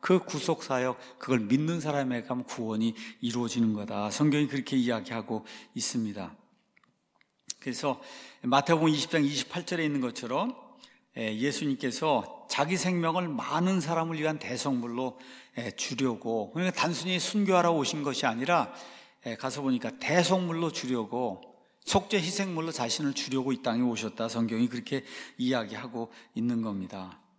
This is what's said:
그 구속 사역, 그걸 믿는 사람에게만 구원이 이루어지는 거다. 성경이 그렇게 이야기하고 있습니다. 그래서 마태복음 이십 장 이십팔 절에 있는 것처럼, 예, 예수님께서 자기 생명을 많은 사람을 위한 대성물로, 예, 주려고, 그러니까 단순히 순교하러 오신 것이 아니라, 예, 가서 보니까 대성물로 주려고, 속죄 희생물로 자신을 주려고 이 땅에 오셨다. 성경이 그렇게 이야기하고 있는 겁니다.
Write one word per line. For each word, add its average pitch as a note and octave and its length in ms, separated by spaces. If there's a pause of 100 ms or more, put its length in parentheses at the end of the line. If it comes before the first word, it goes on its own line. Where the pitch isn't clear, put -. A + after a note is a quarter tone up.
그 F#3 180
구속 D#3+ 440
사역, B2+ 360 (200)
그걸 B2+ 220
믿는 D3+ 400
사람에게만 B2+ 640
구원이 A2 500 (260)
이루어지는 A#2 540
거다. G#2 360
성경이 D3 380
그렇게 C#3 280
이야기하고 A#2 680 (300)
있습니다. G#2 600 (1300)
그래서 C3 400 (420)
마태복음 D3+ 460
이십 D3+ 220
장 D#3 140
이십팔 C#3+ 420
절에 E3 180
있는 C#3+ 160
것처럼, B2+ 540 (640)
예, A2 200
예수님께서 C#3 1120
자기 D#3 260
생명을 F3 520
많은 E3 520
사람을 E3 380
위한 D3+ 200
대성물로, B2 800 (400)
예, A#2+ 140
주려고, A2+ 800
그러니까 F3+ 260
단순히 F3 400
순교하러 F#3 540
오신 D3+ 300
것이 C#3 240
아니라, C3 460 (540)
예, A2+ 100
가서 C3+ 260
보니까 B2 380
대성물로 E3+ 720
주려고, A#2+ 680 (400)
속죄 G3+ 380
희생물로 E3+ 540
자신을 C3+ 420
주려고 C3+ 380
이 B2+ 100
땅에 A#2 180
오셨다. A2+ 480
성경이 A#2 400
그렇게 B2 360 (340)
이야기하고 A#2 760 (220)
있는 A#2 260
겁니다. G2 600 (180)